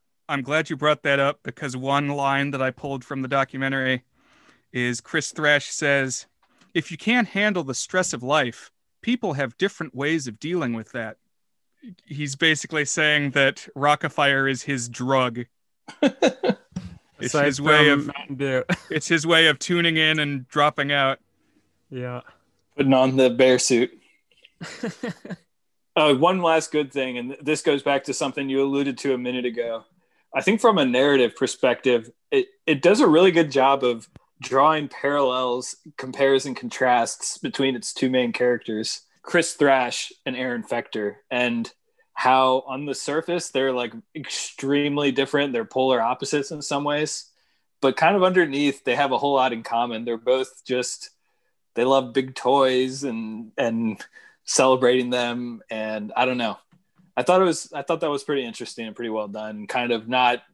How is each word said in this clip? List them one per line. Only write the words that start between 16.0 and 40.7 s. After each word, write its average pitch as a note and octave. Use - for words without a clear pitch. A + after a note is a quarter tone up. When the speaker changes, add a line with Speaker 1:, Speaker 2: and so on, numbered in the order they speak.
Speaker 2:
<laughs> -
Speaker 1:
It's -
Speaker 3:
Aside C#3+
Speaker 1:
his C#3
way D3+
Speaker 3:
from C#3+
Speaker 1:
of, -
Speaker 3:
Mountain C#3+
Dew. C3
<laughs> -
Speaker 1:
it's D#3
his E3
way E3
of D3
tuning E3+
in D#3
and C#3+
dropping D3
out. C3+
Speaker 3:
Yeah. B2
Speaker 2:
Putting C3+
on C3
the C3
bear B2+
suit. B2
Speaker 3:
<laughs> -
Speaker 2:
Uh, D3+
one F3+
last D#3+
good D3+
thing, C3
and A#2+
th-, C3+
this D3
goes C#3+
back C#3
to C#3
something C#3
you C3+
alluded C#3
to C#3
a B2+
minute B2
ago. A#2
I C3
think G#3
from G#3+
a C#3+
narrative B2+
perspective, A#2+
it, C3+
it D3+
does G3+
a C#4+
really F3
good D#3+
job C3+
of A#2+
drawing D3
parallels, B2+
compares, C3+
and B2+
contrasts B2
between C3+
its -
two C3
main B2
characters. A#2
Chris E3+
Thrash C3
and C3
Aaron B2
Fechter, A2